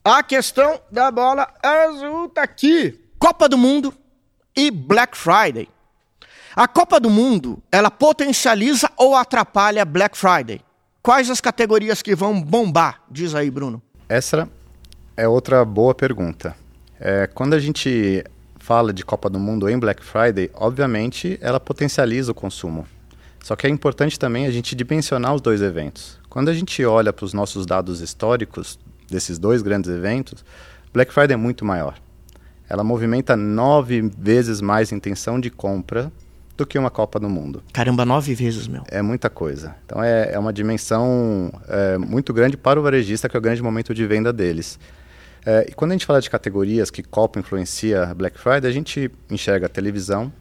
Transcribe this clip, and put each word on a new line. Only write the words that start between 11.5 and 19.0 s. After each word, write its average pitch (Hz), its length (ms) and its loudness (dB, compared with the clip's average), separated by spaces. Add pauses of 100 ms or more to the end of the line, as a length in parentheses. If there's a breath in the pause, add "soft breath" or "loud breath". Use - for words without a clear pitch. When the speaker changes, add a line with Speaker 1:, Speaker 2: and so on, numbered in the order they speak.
Speaker 1:
que 202 140 0
vão 196 260 0
bombar? 165 600 2 (100)
Diz 151 240 -6
aí, 147 160 0
Bruno. 127 300 -8 (260)
Speaker 2:
Essa 156 400 0 (680)
é 113 100 2
outra 123 380 4
boa 110 280 4
pergunta. 98 600 -4 (420)
É, 98 300 0
quando 143 280 0
a 151 40 2
gente 120 640 -2 (340)
fala 117 360 2
de 90 100 -8